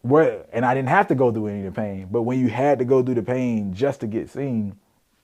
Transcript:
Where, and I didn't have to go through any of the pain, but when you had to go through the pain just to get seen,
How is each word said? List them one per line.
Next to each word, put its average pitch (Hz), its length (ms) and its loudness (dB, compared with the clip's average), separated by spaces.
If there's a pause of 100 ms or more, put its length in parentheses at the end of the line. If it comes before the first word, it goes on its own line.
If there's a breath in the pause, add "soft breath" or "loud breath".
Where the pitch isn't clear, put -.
Where, 139 500 2
and 120 120 -2
I 127 80 2
didn't 131 160 -2
have 196 200 4
to 170 60 2
go 127 160 4
through 107 180 -2
any 101 180 -6
of 90 80 -8
the - 40 -6
pain, 98 320 -6
but 117 120 0
when 123 160 -2
you 127 100 2
had 131 300 2
to 123 80 0
go 131 160 4
through 127 140 0
the 113 60 0
pain 117 520 -2
just 131 260 -2
to 123 60 -6
get 107 240 -6
seen, 117 460 -4 (480)